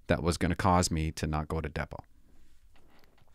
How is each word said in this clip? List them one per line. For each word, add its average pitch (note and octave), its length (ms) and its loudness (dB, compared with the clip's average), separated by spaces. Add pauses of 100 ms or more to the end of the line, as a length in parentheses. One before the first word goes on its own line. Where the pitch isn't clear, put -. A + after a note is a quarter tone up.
that D2 140 2
was E2 140 2
gonna E2+ 200 0
cause F2+ 340 4
me D#2+ 220 0
to - 140 -6
not D#2 220 -2
go D#2+ 120 -2
to D2+ 80 -6
depot. - 360 -8 (1300)